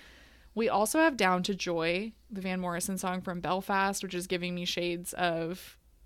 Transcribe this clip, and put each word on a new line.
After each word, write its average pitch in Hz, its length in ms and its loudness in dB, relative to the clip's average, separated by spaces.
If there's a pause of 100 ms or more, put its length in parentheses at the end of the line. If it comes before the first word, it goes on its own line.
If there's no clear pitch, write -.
(560)
We 226 140 2
also 220 300 4
have 320 180 6
Down 185 260 4
to 196 120 -2
Joy, 175 580 -2 (180)
the 196 100 -8
Van 185 200 -2
Morrison 180 360 -2
song 180 240 -2
from 175 200 -4
Belfast, 190 640 0
which 185 100 -6
is 180 140 -4
giving 180 280 -2
me 175 100 -4
shades 175 480 -2
of, 170 640 -2 (280)